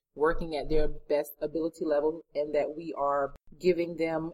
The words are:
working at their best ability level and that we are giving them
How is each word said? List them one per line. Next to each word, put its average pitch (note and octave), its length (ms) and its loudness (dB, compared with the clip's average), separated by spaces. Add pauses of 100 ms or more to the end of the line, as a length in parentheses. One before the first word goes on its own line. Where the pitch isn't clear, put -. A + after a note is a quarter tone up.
(140)
working D#3+ 440 0
at C#3 120 -4
their D#3 200 6 (180)
best D3 240 0 (100)
ability D#3+ 440 -2
level D#3 360 2 (140)
and D3 180 -2
that D3 220 0
we E3 220 -10
are C#3+ 360 0 (280)
giving E3+ 340 0
them D#3+ 380 -2